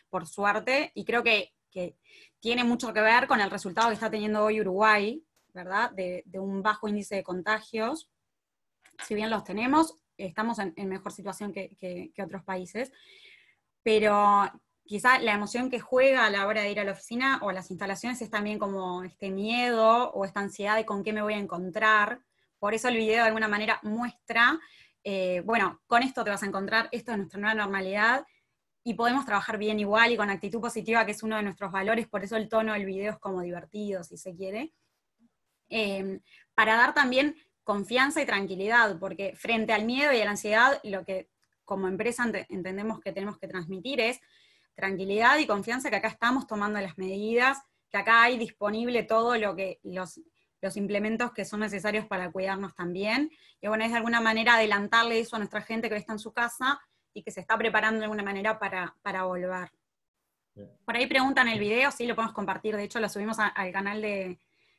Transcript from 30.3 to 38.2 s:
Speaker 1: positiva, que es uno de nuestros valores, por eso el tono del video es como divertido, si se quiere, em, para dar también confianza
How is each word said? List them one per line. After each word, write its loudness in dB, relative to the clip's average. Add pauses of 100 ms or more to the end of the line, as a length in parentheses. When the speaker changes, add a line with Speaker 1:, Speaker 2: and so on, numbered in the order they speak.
Speaker 1:
positiva, 0
que -4
es -8
uno -4
de -2
nuestros -6
valores, 0
por -6
eso -6
el -4
tono 2
del -4
video -4
es -12
como -6
divertido, -6
si -18
se -14
quiere, -8 (960)
em, -4 (340)
para 6
dar 6
también 4 (280)
confianza 0